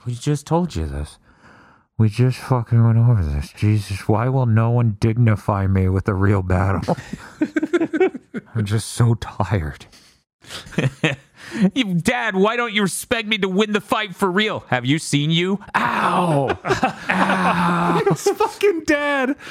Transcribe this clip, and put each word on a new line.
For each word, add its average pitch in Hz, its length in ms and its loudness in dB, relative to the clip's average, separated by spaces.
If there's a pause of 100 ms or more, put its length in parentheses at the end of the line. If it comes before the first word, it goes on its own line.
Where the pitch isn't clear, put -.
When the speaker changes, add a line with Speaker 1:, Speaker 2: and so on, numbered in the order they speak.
Speaker 1:
"We 120 100 -6
just 147 320 -4
told 170 280 -2
you 80 120 -2
this. 71 300 -8 (800)
We 110 100 4
just 123 300 0
fucking 117 440 2
went 113 140 4
over 117 260 4
this. 73 280 -2
Jesus, 104 560 -2
why 110 200 2
will 131 200 0
no 113 240 2
one 117 280 2
dignify 110 680 2
me 95 200 2
with 95 200 0
a 104 80 0
real 101 260 4
battle? 92 560 0 (420)
<laughs> 311 1160 -4
I'm 110 100 -2
just 107 240 -2
so 120 260 2
tired." 92 680 -4 (920)
<laughs> 143 400 -2 (600)
"You, 208 200 -2
Dad, 220 400 -2
why 208 200 2
don't 240 180 -4
you 208 100 0
expect 220 440 -4
me 214 100 0
to 196 100 0
win 208 260 2
the 208 80 0
fight 214 340 -2
for 196 160 0
real? 190 360 0
Have 123 180 0
you 143 140 2
seen 147 320 0
you? 180 280 2 (160)
Ow!" 175 840 0
<laughs> - 480 -4
Ow. 180 1000 0
Speaker 2:
His - 140 0
fucking 403 600 0
dad, 285 500 0 (160)